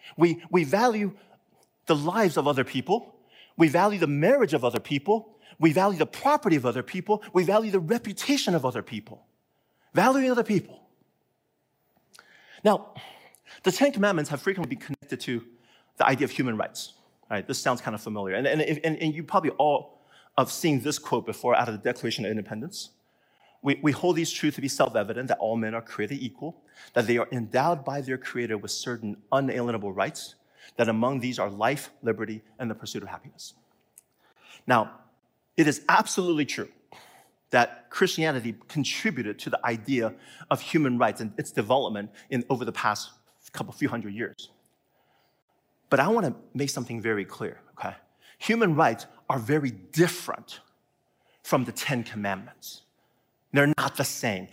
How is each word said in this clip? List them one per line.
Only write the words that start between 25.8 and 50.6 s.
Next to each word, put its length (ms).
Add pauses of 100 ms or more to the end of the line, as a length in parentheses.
created 400
equal, 400 (320)
that 140
they 100
are 140
endowed 540
by 160
their 160
Creator 400
with 140
certain 440 (160)
unalienable 640
rights, 420 (400)
that 140
among 320
these 180
are 100
life, 400 (120)
liberty, 400 (180)
and 100
the 60
pursuit 260
of 60
happiness." 460 (1120)
Now, 240 (640)
it 120
is 200
absolutely 580
true 220 (840)
that 380
Christianity 680 (120)
contributed 720
to 100
the 160
idea 480 (360)
of 100
human 380
rights 240
and 160
its 140
development 600 (180)
in, 200
over 160
the 80
past 380 (420)
couple, 180
few 160
hundred 260
years. 360 (1400)
But 100
I 80
wanna 260 (200)
make 160
something 320
very 240
clear, 340 (180)
okay? 180 (420)
Human 380
rights 320 (220)
are 80
very 340
different 920 (840)